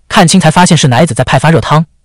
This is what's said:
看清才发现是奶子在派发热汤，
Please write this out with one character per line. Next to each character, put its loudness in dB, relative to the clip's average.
看 0
清 2
才 2
发 0
现 2
是 0
奶 2
子 -4
在 -4
派 -2
发 0
热 0
汤， -2